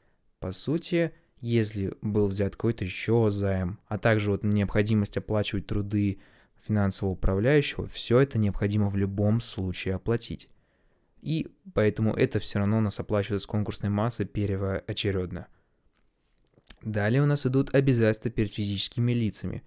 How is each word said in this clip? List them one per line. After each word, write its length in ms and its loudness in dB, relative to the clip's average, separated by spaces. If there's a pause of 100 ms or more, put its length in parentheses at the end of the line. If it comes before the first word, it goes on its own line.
(400)
По 120 -6
сути, 600 -2 (300)
если 600 0
был 260 2
взят 280 -2
какой-то 300 -2
еще 440 2
займ, 580 -2
а 100 -4
также 340 2
вот 120 0
необходимость 720 2
оплачивать 500 -2
труды 520 -2 (460)
финансового 480 0
управляющего, 720 2
все 320 2
это 180 2
необходимо 520 2
в 60 -6
любом 460 2
случае 540 -4
оплатить. 520 -4 (720)
И 280 -4 (240)
поэтому 400 2
это 260 0
все 200 -4
равно 180 2
у 40 2
нас 180 -2
оплачивается 440 -2
с 40 -8
конкурсной 420 -4
массы 340 0
первоочередно. 1200 -4 (1400)
Далее 380 0
у 40 4
нас 200 0
идут 300 2
обязательства 560 4
перед 200 0
физическими 600 -2
лицами, 560 -2